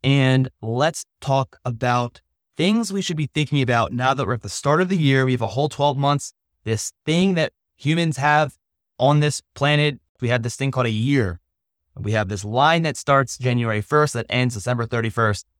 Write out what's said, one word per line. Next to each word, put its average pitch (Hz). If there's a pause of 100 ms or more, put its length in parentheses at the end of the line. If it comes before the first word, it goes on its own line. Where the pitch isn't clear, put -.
and 131 (100)
let's 127 (140)
talk 135
about 123 (360)
things 202
we 190
should 175
be 151
thinking 147
about 117
now 127
that 127
we're 110
at 113
the 104
start 147
of 185
the 190
year. 135
We 131
have 123
a 110
whole 123
twelve 143
months. 143 (300)
This 110 (140)
thing 180
that 160 (240)
humans 160
have 147 (400)
on 143
this 147 (140)
planet, 147 (200)
we 127
have 123
this 120
thing 135
called 123
a 113
year. 110 (560)
We 104
have 107
this 101
line 147
that 151
starts 135
January 120
first 151
that 117
ends 123
December 117
thirty-first. 113 (140)